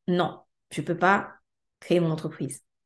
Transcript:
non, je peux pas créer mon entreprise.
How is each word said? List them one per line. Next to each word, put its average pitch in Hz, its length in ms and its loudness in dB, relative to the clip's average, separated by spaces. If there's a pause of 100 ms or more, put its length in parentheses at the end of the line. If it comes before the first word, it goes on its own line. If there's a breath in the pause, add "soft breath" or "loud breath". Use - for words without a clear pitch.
non, 175 300 0 (320)
je - 100 -8
peux 165 160 -4
pas 196 320 4 (520)
créer 175 200 2
mon 165 100 2
entreprise. 156 520 -6 (240)